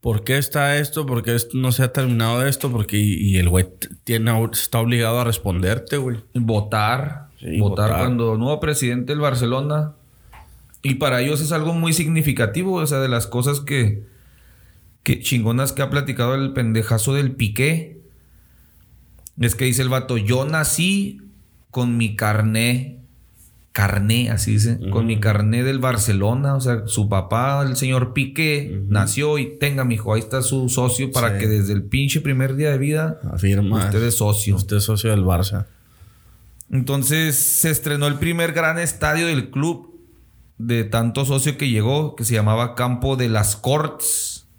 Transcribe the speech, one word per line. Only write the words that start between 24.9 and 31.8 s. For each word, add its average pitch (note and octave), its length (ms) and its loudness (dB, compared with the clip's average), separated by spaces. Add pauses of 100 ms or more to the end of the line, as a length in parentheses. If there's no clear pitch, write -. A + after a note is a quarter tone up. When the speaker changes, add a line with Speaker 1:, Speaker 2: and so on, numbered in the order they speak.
Speaker 2:
"con A2+ 160 2
mi A2 140 0
carné G#2+ 420 2
del C3+ 160 0
Barcelona". B2 800 0
O C3+ 40 0
sea, B2 260 0
su G#2 220 0
papá, A#2+ 580 0
el B2+ 100 -2
señor B2+ 360 0
Piqué, C#3+ 600 -2 (100)
Speaker 1:
Ujú. G2+ 100 -4
Speaker 2:
nació C#3+ 460 2
y, B2 200 -4
"Tenga, C#3 260 0
mijo, G#2+ 280 0
ahí A2+ 80 2
está C3 220 -4
su C3 260 -2
socio B2+ 440 0
para A#2 220 0
Speaker 1:
Sí. G2 60 -2
Speaker 2:
que G#2+ 80 0
desde G#2 240 2
el G2+ 120 0